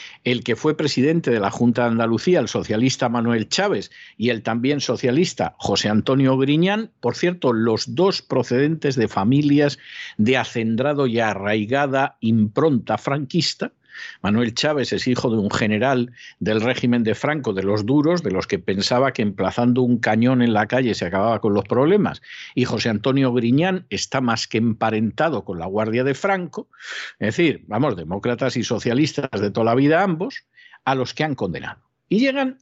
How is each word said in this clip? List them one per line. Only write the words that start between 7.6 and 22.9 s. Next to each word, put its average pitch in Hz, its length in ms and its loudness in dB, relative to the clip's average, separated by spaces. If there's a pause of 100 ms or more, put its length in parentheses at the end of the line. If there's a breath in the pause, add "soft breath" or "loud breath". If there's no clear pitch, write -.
dos 180 280 0
procedentes 143 720 0
de 113 140 0
familias 143 680 2 (380 loud breath)
de 123 200 2
acendrado 123 680 0
y 117 120 0
arraigada 113 1040 0
impronta 117 760 2
franquista. 147 760 -4 (500 loud breath)
Manuel 110 320 0
Chávez 147 400 0
es 92 120 -2
hijo 127 220 0
de 113 80 0
un 107 140 0
general 120 640 0 (280 loud breath)
del 110 220 0
régimen 120 420 2
de 110 100 2
Franco, 139 380 -2
de 95 100 -2
los 101 220 0
duros, 151 380 2
de 101 80 -2
los 92 160 -2
que 98 120 -2
pensaba 123 540 0
que - 80 -6
emplazando 120 640 2
un 120 160 2
cañón 117 420 2
en 117 140 2
la 104 120 2
calle 123 280 0
se - 100 -4
acababa 101 380 0
con 107 100 2
los 104 120 0
problemas. 143 580 2 (320 loud breath)
Y 123 100 2
José 117 240 -2
Antonio 127 460 2